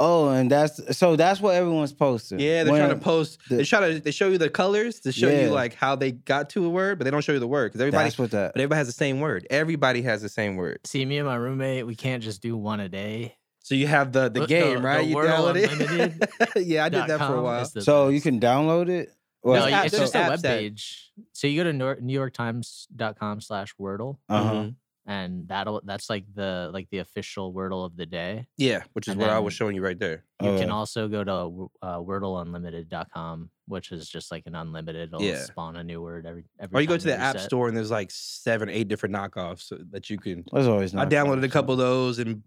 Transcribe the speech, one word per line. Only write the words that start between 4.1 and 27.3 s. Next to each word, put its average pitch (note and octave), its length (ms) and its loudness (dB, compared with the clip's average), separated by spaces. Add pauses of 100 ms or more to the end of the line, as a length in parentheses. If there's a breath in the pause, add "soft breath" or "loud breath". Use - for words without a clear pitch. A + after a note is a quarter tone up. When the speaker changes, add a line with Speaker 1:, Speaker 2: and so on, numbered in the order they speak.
Speaker 2:
show G3 160 2
you F#3+ 100 4
the D#3+ 100 2
colors G#3 520 0
to C3 120 -2
show - 160 4
you, C#3+ 200 6
Speaker 1:
Yeah. - 20 2
Speaker 2:
like, B2 240 0
how C3+ 200 2
they C3+ 180 0
got C#3 380 0
to G3 140 0
a E3+ 60 2
word, F#3+ 280 0
but C3+ 60 -2
they C3 60 0
don't D3 120 2
show D#3 100 0
you C#3+ 60 2
the A#2+ 100 -2
word B2+ 240 2
'cause G#2+ 100 0
everybody, C#3 220 4
Speaker 1:
That's A#2 140 -2
what A#2+ 120 0
that G2+ 240 0
Speaker 2:
but B2 80 0
everybody D3 160 2
has C#3+ 80 0
the A#2+ 80 -4
same C#3 260 0
word. C#3 300 -2
Everybody C3+ 520 2
has A2 200 0
the G#2 80 -6
same G#2 260 -2
word. F2 280 -4
Speaker 3:
See, C3+ 200 -4
me C#3 140 -2
and D3 100 -2
my B2 80 -2
roommate, C3 500 -2
we A#2+ 100 -6
can't C3 260 -4
just A2 180 -8
do A#2 160 -4
one G#2+ 240 -4
a G2 80 -6
day. G#2 460 -8 (260)
Speaker 2:
So - 140 -4
you C3+ 120 4
have C#3+ 260 4
the, C3 180 4
the A2+ 100 0
Speaker 3:
The, D3+ 60 0
Speaker 2:
game, D3+ 300 4
Speaker 3:
the, B2 60 -2
Speaker 2:
right? C3+ 180 2
Speaker 3:
the D#3+ 40 2
Speaker 2:
You D#3 120 0
download D#3+ 400 4
it. F#3 120 6
<laughs> - 0 -
Speaker 3:
Wordle C#3+ 40 -6
Unlimited D#3+ 480 0 (180)
dot A3+ 160 2
com G3+ 80 4
Speaker 2:
Yeah, D#3 240 2
I - 20 2
did C#3 200 0
that D3+ 100 2
for C#3 160 0
a B2 80 0
while. A#2+ 180 0
Speaker 3:
is B2 120 -6
the G#2 100 -6
Speaker 1:
So C#3+ 260 8
you C#3 80 4
Speaker 3:
best. D3 80 0
Speaker 1:
can B2+ 160 2
download D#3 480 4
it? F3+ 240 -2 (300)
Or B2 120 6
Speaker 3:
No, B2 60 6
Speaker 2:
There's C3+ 100 4
Speaker 3:
you, G3 60 4
Speaker 2:
app-, G3 100 4
Speaker 3:
it's - 100 0
Speaker 2:
there's C3+ 140 2
Speaker 3:
just - 40 -2
a - 40 2
Speaker 2:
apps F3 120 4
Speaker 3:
web E3+ 100 0
Speaker 2:
that B2+ 180 0
Speaker 3:
page. - 540 -10 (200)
So - 140 -2
you D3 140 2
go F3 100 2
to - 20 2
Nor-, C3 280 -2
New B2 140 -4
York C3+ 180 -2
Times A#2 640 -8
dot A2 220 -6
com G#2+ 240 -6
slash G2 380 -8
Wordle, G#2 360 -8 (120)
Speaker 1:
Uh-huh. G#2+ 240 2
Speaker 2:
Mm-hmm. G#2+ 180 -4 (400)
Speaker 3:
and F2+ 380 -6
that'll, G2 360 -4
that's, G2 260 -8
like, G2+ 140 -6 (100)
the, F#2 380 -4
like, F#2 180 -10
the G2 80 -6
official F#2+ 560 -8